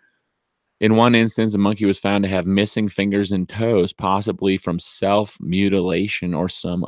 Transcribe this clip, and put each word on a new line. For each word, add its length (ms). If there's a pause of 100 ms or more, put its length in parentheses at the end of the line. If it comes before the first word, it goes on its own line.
(800)
In 180
one 180
instance, 400
a 20
monkey 280
was 140
found 260
to 40
have 160
missing 440
fingers 420
and 180
toes, 440
possibly 640
from 200
self-mutilation 1600
or 140
some 380